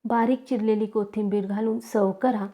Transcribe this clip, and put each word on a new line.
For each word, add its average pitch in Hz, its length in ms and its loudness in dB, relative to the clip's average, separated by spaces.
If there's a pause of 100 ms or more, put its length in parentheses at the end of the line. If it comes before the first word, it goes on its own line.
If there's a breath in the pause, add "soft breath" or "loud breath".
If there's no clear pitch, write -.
बारीक 233 400 0
चिरलेली 220 400 0
कोथिंबीर 208 600 -2
घालून 220 340 -2
सर्व्ह 202 320 0
करा. 208 420 0